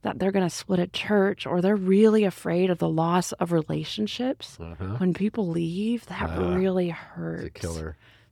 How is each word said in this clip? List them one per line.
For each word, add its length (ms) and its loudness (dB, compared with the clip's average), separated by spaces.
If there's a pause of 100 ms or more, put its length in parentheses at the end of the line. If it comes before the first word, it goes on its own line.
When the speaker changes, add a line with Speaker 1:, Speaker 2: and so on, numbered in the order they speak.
Speaker 1:
that 160 -6
they're 140 0
gonna 180 2
split 300 -2
a 80 0
church, 580 0
or 160 0
they're 140 4
really 480 6
afraid 440 0
of 100 0
the 120 0
loss 440 2
of 180 -4
relationships. 1080 -4
Speaker 2:
Uh-huh. 380 -8
Speaker 1:
When 160 2
people 340 -2
leave, 580 -4
that 240 -6
Speaker 2:
Ah, 240 -2
Speaker 1:
really 360 0
Speaker 2:
it's 80 -8
a 40 -16
Speaker 1:
hurts." 580 -10
Speaker 2:
killer. 360 -6 (360)